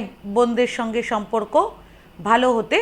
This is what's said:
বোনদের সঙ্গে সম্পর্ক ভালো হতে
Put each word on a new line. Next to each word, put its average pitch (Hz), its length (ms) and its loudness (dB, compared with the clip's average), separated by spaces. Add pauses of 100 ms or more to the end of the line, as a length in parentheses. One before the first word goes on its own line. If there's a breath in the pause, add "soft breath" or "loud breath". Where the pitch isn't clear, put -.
(260)
বোনদের 240 420 0
সঙ্গে 226 360 -4
সম্পর্ক 214 500 -4 (680 soft breath)
ভালো 233 320 4
হতে 220 260 0